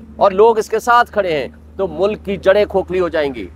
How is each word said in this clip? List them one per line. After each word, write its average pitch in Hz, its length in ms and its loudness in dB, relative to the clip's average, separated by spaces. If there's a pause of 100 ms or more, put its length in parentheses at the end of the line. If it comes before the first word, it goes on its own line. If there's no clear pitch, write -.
(200)
और 190 140 4
लोग 220 260 4
इसके 214 200 -4
साथ 240 260 2
खड़े 180 280 -2
हैं, - 440 -8
तो 190 100 -2
मुल्क 180 340 -4
की 196 160 -6
जड़ें 202 300 2
खोखली 185 320 -2
हो 175 100 -2
जाएंगी। 135 460 -4